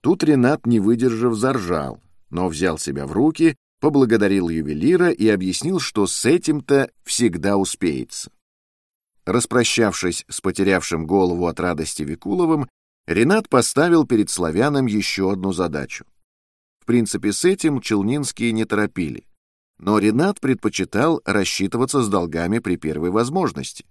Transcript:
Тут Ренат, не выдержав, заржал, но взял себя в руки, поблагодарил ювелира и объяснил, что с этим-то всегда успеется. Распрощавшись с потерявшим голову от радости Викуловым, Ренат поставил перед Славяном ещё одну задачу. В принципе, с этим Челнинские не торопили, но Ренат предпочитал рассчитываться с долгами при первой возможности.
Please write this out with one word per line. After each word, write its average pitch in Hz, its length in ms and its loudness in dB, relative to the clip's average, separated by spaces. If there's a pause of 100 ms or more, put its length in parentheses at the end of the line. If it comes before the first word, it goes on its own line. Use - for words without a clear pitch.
Тут 180 220 2
Ренат, 147 420 4
не 117 140 4
выдержав, 117 560 2
заржал, 87 640 -2 (300)
но 90 160 -2
взял 82 320 -2
себя 69 260 -6
в 69 60 -10
руки, 151 440 2 (240)
поблагодарил 107 720 2
ювелира 82 640 0
и - 160 0
объяснил, 101 520 0
что 104 280 -2
с - 180 -6
этим-то 143 680 0 (120)
всегда 98 540 0
успеется. 80 760 -4 (920)
Распрощавшись 110 1000 0
с - 140 -10
потерявшим 92 640 0
голову 90 420 2
от 80 120 -4
радости 82 420 -4
Викуловым, 147 680 -2 (380)
Ренат 131 420 2
поставил 156 580 4
перед 107 240 2
Славяном 120 580 0
ещё 98 420 -2
одну 95 240 -2
задачу. 78 520 -6 (720)
В - 60 -20
принципе, 110 460 0
с - 140 -4
этим 165 340 0
Челнинские 113 720 -2
не 110 140 -2
торопили, 95 600 -4 (520)
но 101 220 2
Ренат 120 400 2
предпочитал 127 840 -2
рассчитываться 104 760 0
с 110 80 0
долгами 87 480 0
при 92 180 -2
первой 78 360 -4
возможности. 120 800 -4